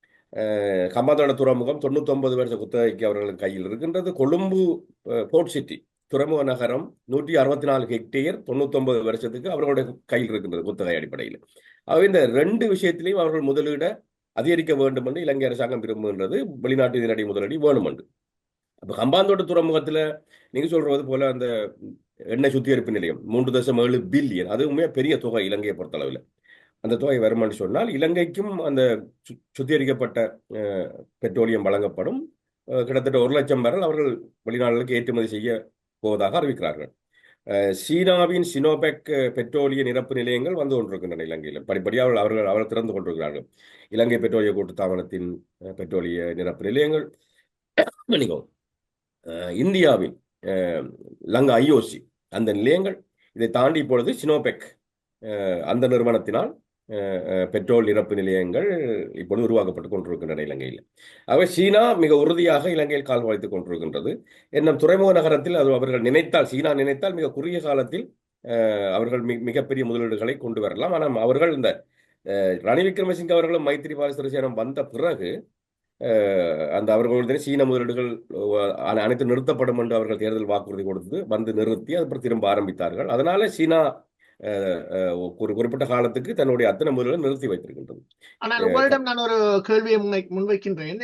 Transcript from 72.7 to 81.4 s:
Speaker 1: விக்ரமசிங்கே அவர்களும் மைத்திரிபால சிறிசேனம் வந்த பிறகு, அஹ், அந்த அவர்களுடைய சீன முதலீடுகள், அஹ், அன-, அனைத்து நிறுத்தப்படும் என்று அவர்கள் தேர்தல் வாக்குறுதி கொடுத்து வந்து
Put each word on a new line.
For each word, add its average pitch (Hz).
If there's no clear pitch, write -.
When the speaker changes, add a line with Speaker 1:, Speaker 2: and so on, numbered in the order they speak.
Speaker 1:
விக்ரமசிங்கே 180
அவர்களும் 165
மைத்திரிபால 143
சிறிசேனம் 131
வந்த 135
பிறகு, 117
அஹ், 95
அந்த 104
அவர்களுடைய 120
சீன 139
முதலீடுகள், 123
அஹ், 101
அன-, 104
அனைத்து 123
நிறுத்தப்படும் 123
என்று 117
அவர்கள் 107
தேர்தல் 110
வாக்குறுதி 101
கொடுத்து 95
வந்து 110